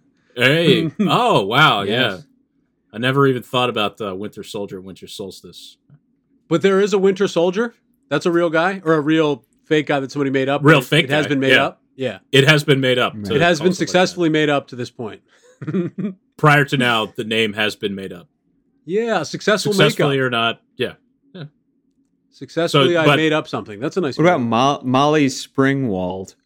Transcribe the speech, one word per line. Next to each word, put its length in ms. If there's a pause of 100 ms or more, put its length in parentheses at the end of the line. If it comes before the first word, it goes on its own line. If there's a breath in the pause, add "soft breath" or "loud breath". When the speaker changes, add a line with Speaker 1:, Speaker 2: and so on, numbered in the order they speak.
(360)
Speaker 1:
Hey. 600
Speaker 2:
<laughs> 40
Speaker 1:
Oh, 460
wow. 380
Speaker 3:
Yes. 300
Speaker 1:
Yeah. 80 (680)
I 60
never 300
even 160
thought 260
about, 320
uh, 140
Winter 280
Soldier, 380
Winter 260
Solstice. 680 (680)
Speaker 2:
But 160
there 160
is 140
a 40
Winter 300
Soldier? 480 (340)
That's 160
a 60
real 180
guy? 340
Or 120
a 60
real 440 (200)
fake 220
guy 120
that 120
somebody 200
made 180
up? 140
Speaker 1:
Real 160
Speaker 2:
It, 60
Speaker 1:
fake 200
Speaker 2:
it 60
has 140
Speaker 1:
guy, 40
Speaker 2:
been 100
made 140
Speaker 1:
yeah. 120
Speaker 2:
up? 160 (140)
Yeah. 240 (120)
Speaker 1:
It 160
has 160
been 180
made 160
up. 160
Speaker 3:
Right. 120
Speaker 1:
To 100
Speaker 2:
It 60
has 180
Speaker 1:
call 60
Speaker 2:
been 80
Speaker 1:
somebody 20 (120)
Speaker 2:
successfully 420
Speaker 1:
that. 40
Speaker 2:
made 160
up 200
to 60
this 140
point. 320 (540 soft breath)
<laughs> 600
Speaker 1:
Prior 280
to 120
now, 280
the 180
name 300
has 220
been 180
made 200
up. 140 (580)
Speaker 2:
Yeah, 380
successful 500
Speaker 1:
Successfully 420
Speaker 2:
makeup. 120
Speaker 1:
or 20
not, 320 (160)
yeah. 160 (400)
Yeah. 100 (840)
Speaker 2:
Successfully, 640
Speaker 1:
So, 80
Speaker 2:
I 40
Speaker 1:
but 120
Speaker 2:
made 160
up 160
something. 320
That's 160
a 40
nice 160
Speaker 3:
What 100
about 120
Speaker 2:
one. 100
Speaker 3:
Mo-, 360
Molly 400
Springwald? 1120 (100)